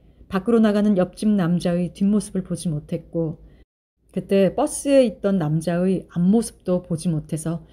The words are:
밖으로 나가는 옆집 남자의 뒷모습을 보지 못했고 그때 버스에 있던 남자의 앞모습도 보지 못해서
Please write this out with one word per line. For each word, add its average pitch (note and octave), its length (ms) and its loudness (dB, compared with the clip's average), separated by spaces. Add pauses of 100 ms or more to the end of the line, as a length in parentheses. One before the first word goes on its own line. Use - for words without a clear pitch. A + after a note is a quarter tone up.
(280)
밖으로 A3+ 320 0
나가는 G#3 380 2
옆집 F#3 320 0
남자의 F3 640 0
뒷모습을 G3+ 480 -2
보지 F3+ 260 -6
못했고 D#3+ 720 -6 (720)
그때 F#3+ 420 0
버스에 C#4 520 2
있던 G3 320 -2
남자의 E3+ 720 -2
앞모습도 F3+ 720 0
보지 F3 260 -6
못해서 D#3+ 640 -6